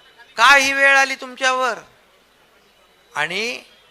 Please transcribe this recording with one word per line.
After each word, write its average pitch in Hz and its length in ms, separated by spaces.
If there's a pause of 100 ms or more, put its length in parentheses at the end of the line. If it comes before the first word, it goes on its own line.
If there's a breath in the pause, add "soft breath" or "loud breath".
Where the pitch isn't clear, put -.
(380)
का 254 180
ही 269 180
वेळ 277 240
आली 269 180
तुमच्यावर? 254 580 (1400)
आणि 196 480 (280)